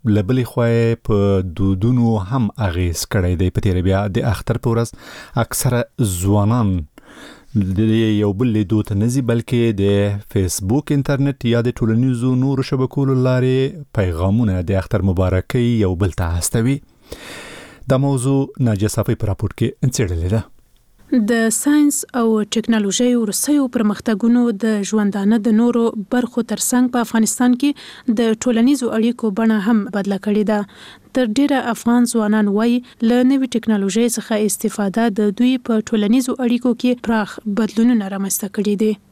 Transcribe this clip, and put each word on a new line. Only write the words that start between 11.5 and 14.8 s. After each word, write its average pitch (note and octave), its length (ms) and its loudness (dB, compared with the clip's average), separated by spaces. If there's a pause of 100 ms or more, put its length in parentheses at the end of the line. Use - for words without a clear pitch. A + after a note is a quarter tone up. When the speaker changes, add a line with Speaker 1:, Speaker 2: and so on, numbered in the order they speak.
Speaker 1:
یا A#2 120 2
د B2 140 -2
ټولنیزو B2 520 2 (120)
نورو C3+ 260 -2
شبکو C3+ 400 -2
له C3 160 2
لارې C3 580 0 (160)
پیغامونه F#2 680 0
د F#2+ 140 2